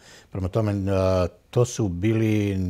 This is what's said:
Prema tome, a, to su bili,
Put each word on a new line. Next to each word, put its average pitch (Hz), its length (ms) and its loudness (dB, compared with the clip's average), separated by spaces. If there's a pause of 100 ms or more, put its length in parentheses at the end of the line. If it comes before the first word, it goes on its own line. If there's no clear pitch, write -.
(320)
Prema 92 160 -4
tome, 101 440 0
a, 92 360 2 (220)
to 123 160 2
su 117 220 -2
bili, 107 640 0 (180)